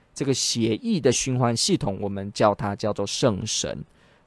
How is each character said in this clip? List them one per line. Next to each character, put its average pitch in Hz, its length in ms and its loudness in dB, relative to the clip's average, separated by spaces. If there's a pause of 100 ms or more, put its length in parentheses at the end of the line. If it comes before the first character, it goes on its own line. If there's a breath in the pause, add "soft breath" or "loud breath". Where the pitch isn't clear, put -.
(140)
这 127 120 -6
个 135 80 2
血 113 440 0
液 226 220 0
的 131 100 6
循 127 300 0
环 120 160 2
系 165 220 2
统， 98 240 -2
我 101 80 -4
们 101 240 -6
叫 107 200 6
它 101 220 -2
叫 104 160 -2
做 101 160 -4
圣 110 380 0
神。 - 400 -4 (420 soft breath)